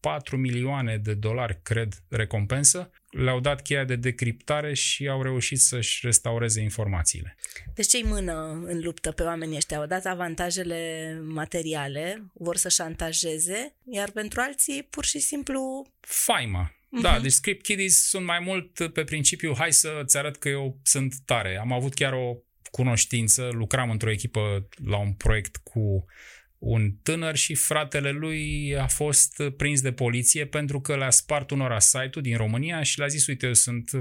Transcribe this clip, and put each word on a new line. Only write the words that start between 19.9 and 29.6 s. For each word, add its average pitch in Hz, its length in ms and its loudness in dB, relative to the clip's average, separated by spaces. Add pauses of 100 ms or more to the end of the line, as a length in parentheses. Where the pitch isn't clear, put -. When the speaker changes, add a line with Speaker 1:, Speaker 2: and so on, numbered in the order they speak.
Speaker 1:
arăt 147 200 -2
că - 120 -6
eu 139 340 -4
sunt 135 320 2 (100)
tare.” 98 340 0
Am 120 140 -2
avut 131 220 -2
chiar 139 180 0
o 123 240 -4 (340)
cunoștință, 120 840 2
lucram 117 380 0
într-o 110 200 0
echipă 104 580 -2 (160)
la 101 140 0
un 101 140 0
proiect - 440 2
cu 101 480 0 (540)
un 110 340 2 (100)
tânăr 160 340 -2
și - 180 0
fratele 147 560 2
lui 151 680 -2
a 131 80 2
fost - 560 4 (140)
prins 147 240 2